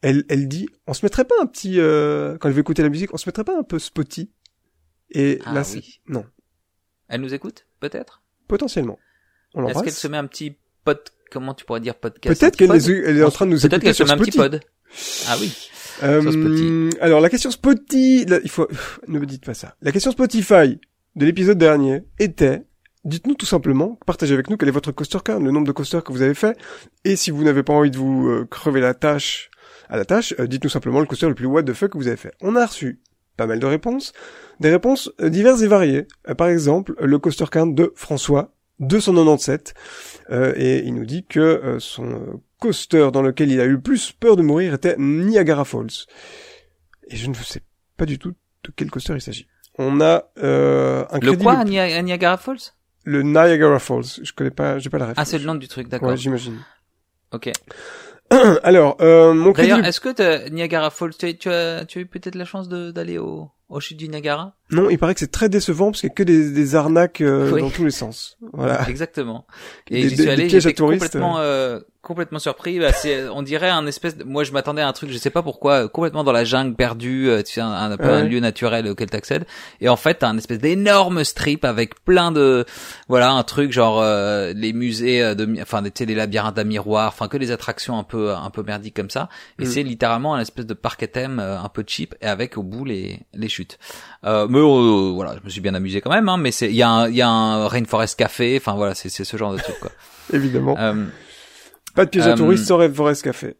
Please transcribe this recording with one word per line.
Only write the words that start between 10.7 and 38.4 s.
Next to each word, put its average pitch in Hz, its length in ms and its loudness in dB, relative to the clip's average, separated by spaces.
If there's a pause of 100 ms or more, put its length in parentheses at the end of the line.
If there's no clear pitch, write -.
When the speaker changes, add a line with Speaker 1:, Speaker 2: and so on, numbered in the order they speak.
Speaker 2:
pod, 147 140 0 (320)
comment 135 220 -8
tu - 120 -18
pourrais 117 140 -8
dire 117 160 -8
podcast, - 440 -2
Speaker 1:
Peut-être - 40 6
Speaker 2:
un - 80 8
petit - 80 -14
Speaker 1:
qu'elle 185 80 8
Speaker 2:
pod ? 165 200 6 (180)
Speaker 1:
les, 156 40 0
elle 147 80 4
est 151 60 6
en 151 80 6
train 190 140 -2
de 185 60 2
nous 160 80 2
Speaker 2:
Peut-être 147 140 4
Speaker 1:
écouter 185 140 0
Speaker 2:
qu'elle 165 80 4
se 156 100 2
Speaker 1:
sur - 0 -
Speaker 2:
met 143 80 2
un 147 100 2
petit 226 80 0
Speaker 1:
Spotify. 139 180 4
Speaker 2:
pod. 151 120 -6 (680)
Ah 120 100 2
oui. 196 180 -4 (460)
Speaker 1:
Euh, 143 180 4
Speaker 2:
Sur 156 120 2
Spotify. 160 680 0
Speaker 1:
alors 160 200 6
la 170 80 6
question 247 220 -2
Spotify, 262 720 4
là, 180 180 4
il - 60 -8
faut, - 180 -2 (400)
ne 156 120 -4
me 143 60 -4
dites 131 200 -14
pas 123 80 -10
ça. - 280 -18
La 147 100 -2
question 196 200 0
Spotify 202 680 4 (360)
de 143 100 2
l'épisode 185 320 4
dernier 143 460 4 (160)
était, 165 440 0 (400)
dites-nous 170 320 -4
tout - 100 -10
simplement, 160 600 0
partagez 156 280 0
avec 131 160 -2
nous 214 60 0
quel 147 140 0
est - 20 0
votre 139 220 -4
coaster 151 320 -8
count, 214 140 -4
le 135 120 0
nombre 147 160 0
de 143 60 -2
coasters 156 300 -4
que 135 100 -10
vous 127 80 -2
avez 139 140 2
fait, 220 200 0 (480)
et 196 140 2
si - 140 -4
vous 147 120 -2
n'avez 139 200 4
pas 147 100 0
envie 147 180 4
de 127 60 -8
vous, 131 320 0
euh, 117 200 -2
crever 135 300 -2
la 127 140 2
tâche, - 560 -4 (400)
à - 80 -6
la 98 80 -2
tâche, 208 340 -2
euh, 123 80 -2
dites-nous 131 220 -4
simplement 131 320 -2
le 151 60 2
coaster - 200 -2
le 143 80 2
plus 120 120 -6
what 151 160 2
the 127 100 -4
fuck 202 180 -4
que 170 60 -10
vous 131 100 -4
avez 117 100 -2
fait. - 140 -16 (100)
On 202 140 -2
a 240 100 4
reçu - 360 -10 (340)
pas 113 120 -2
mal 113 120 -2
de 135 60 -4
réponses, 233 480 -4 (460)
des 151 100 2
réponses, 233 500 2
euh, 165 100 0
diverses 220 320 4
et 214 60 2
variées. 160 400 2 (220)
Euh, - 60 -6
par 170 120 0
exemple, 170 520 0
le 143 200 2
coaster 156 320 -2
count 165 160 2
de 156 280 2
François, 143 580 -2 (260)